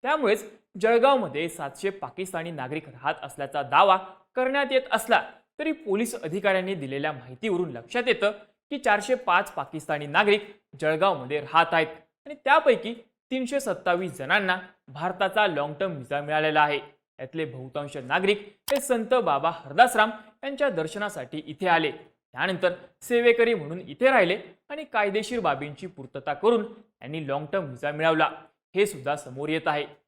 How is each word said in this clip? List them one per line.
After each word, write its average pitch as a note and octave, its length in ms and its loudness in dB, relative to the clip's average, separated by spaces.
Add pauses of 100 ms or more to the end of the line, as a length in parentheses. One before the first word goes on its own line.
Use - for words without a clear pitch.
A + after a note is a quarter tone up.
त्यामुळेच B3 400 0 (360)
जळगावमध्ये A3 680 4
सातशे D#3+ 420 -6
पाकिस्तानी F3 600 -8
नागरिक D3+ 380 -8
राहत C3 340 -4
असल्याचा C#3+ 400 -6
दावा F3+ 340 6 (380)
करण्यात C4 360 0
येत C4 200 4
असला, G#3+ 320 2 (360)
तरी D#4 140 -2
पोलीस A3 500 -2
अधिकाऱ्यांनी F#3+ 520 0
दिलेल्या C#3+ 380 -4
माहितीवरून D#3 580 -4
लक्षात A#2 360 -6
येतं C4 240 2 (400)
की C#4+ 80 -6
चारशे G#3 360 2
पाच G3+ 380 0
पाकिस्तानी D3 540 -6
नागरिक G3+ 400 2 (340)
जळगावमध्ये D#3 600 0
राहत E3 340 4
आहेत D#3+ 120 4 (400)
आणि D4 80 -12
त्यापैकी C4+ 600 2 (360)
तीनशे C4 300 -2
सत्तावीस F3+ 580 -2
जणांना F#3 400 0 (300)
भारताचा F#3+ 580 0
लाँग D3+ 340 -2
टर्म F#3+ 120 -2
व्हिसा C#3+ 280 -6
मिळालेला D3+ 400 2
आहे. D3 180 4 (420)
यातले D#3 240 -6
बहुतांश C3 520 -10
नागरिक F#3 440 2 (300)
हे C#4 100 0
संत A#3 340 0
बाबा D#3+ 400 2
हरदासराम G#3+ 560 4 (340)
यांच्या C#4 240 -2
दर्शनासाठी D#3+ 800 -6
इथे D3+ 200 -6
आले, E3 240 4
त्यानंतर F3 840 -4 (300)
सेवेकरी A#3 520 4
म्हणून E3 260 -8
इथे B3+ 300 0
राहिले G#3 280 4 (300)
आणि D4 160 -10
कायदेशीर G#3+ 560 -2
बाबींची D3 460 -4
पूर्तता C#3+ 480 -10
करून A3 380 2
त्यांनी D3+ 560 -12
लाँग D3 240 -4
टर्म F#3+ 120 -2
व्हिसा C#3 260 -6
मिळवला, D#3 400 2 (440)
हे G3+ 120 4
सुद्धा C#3+ 300 -4
समोर C#3 320 -10
येत D#3+ 180 -2
आहे. D3 180 0 (240)